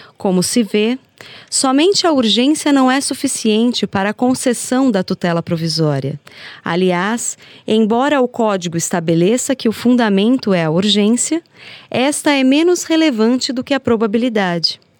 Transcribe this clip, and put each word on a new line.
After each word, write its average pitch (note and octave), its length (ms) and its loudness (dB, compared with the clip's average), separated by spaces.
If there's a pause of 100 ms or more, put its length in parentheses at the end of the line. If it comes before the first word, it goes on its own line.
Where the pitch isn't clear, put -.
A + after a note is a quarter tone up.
(180)
Como F#3 240 0
se A#3+ 220 0
vê, G#3+ 340 -2 (500)
somente D4+ 600 2
a E4 40 2
urgência C4 640 2
não C4 160 4
é C4 100 2
suficiente A#3 880 -2
para G3 240 -2
a G#3+ 40 -2
concessão B3+ 760 0
da G3 140 0
tutela E3+ 400 -2
provisória. D#3 760 -2 (460)
Aliás, F#3 720 -2 (300)
embora A#3 520 2
o B3 80 0
Código F#3+ 500 -2
estabeleça E3+ 800 0
que - 140 -2
o - 20 -2
fundamento A3+ 840 2
é E3+ 100 0
a D#3 60 0
urgência, G#3 720 0 (460)
esta C#4+ 420 0
é C#4 120 2
menos D#4+ 400 2
relevante B3+ 720 0
do B3 100 -4
que C#4 120 -2
a C4+ 40 0
probabilidade. G#3+ 1000 -2 (200)